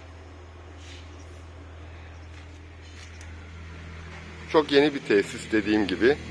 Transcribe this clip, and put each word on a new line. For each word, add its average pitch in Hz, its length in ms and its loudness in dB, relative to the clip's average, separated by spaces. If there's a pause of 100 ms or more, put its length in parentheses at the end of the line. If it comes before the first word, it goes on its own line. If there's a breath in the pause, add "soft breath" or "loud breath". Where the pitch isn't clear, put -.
(4000)
Çok 147 200 6
yeni 143 220 8
bir 131 60 -4
tesis 104 520 4
dediğim 107 340 4
gibi. 101 300 6 (140)